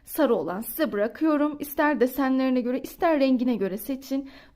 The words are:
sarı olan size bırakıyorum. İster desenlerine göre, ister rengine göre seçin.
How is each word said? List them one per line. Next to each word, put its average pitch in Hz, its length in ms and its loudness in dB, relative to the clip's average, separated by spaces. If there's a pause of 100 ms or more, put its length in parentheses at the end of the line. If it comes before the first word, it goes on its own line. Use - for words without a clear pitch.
sarı 254 300 2
olan 175 260 -4
size 262 300 -2
bırakıyorum. 294 680 0
İster 294 400 0
desenlerine 262 640 2
göre, 247 200 -2
ister 330 380 0
rengine 254 360 2
göre 190 220 -4
seçin. 269 520 -8 (260)